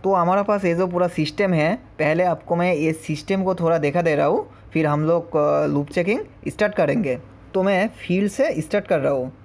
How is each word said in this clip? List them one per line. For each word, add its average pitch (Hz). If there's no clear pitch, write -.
तो 190
हमारे 180
पास 202
ये 170
जो 185
पूरा 175
सिस्टम 175
है, 160
पहले 156
आपको 170
मैं 180
ये 160
सिस्टम 170
को 185
थोड़ा 170
दिखा 147
दे 160
रहा 147
हूँ, 233
फिर 160
हम 147
लोग, 165
आ, 147
लूप 143
चेकिंग 185
स्टार्ट 208
करेंगे। 156
तो 190
मैं 196
फील्ड 196
से 269
स्टार्ट 202
कर 170
रहा 143
हूँ। 131